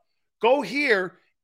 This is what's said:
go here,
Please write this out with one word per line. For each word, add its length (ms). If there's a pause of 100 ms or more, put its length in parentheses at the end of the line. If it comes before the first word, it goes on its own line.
(400)
go 220
here, 560 (260)